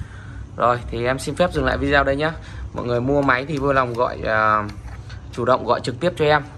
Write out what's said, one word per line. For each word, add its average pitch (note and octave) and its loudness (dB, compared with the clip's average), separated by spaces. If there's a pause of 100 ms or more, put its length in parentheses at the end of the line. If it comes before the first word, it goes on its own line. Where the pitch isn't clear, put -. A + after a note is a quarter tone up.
(560)
Rồi A#2+ 4 (100)
thì A#2 -2
em C3 0
xin C#3+ -4
phép F3+ 2
dừng C#3+ 0
lại B2+ 2
video C#3 4
đây C#3 2
nhá. D#3 0 (420)
Mọi A2 -6
người A#2+ 0
mua C#3 2
máy C3+ 2
thì D3 -4
vui C#3 2
lòng B2+ 0
gọi, A#2+ -2
à, G#2+ 4 (680)
chủ A#2+ -2
động B2 4
gọi A#2 4
trực B2 -6
tiếp F3 2
cho D#3 2
em. D3 4 (160)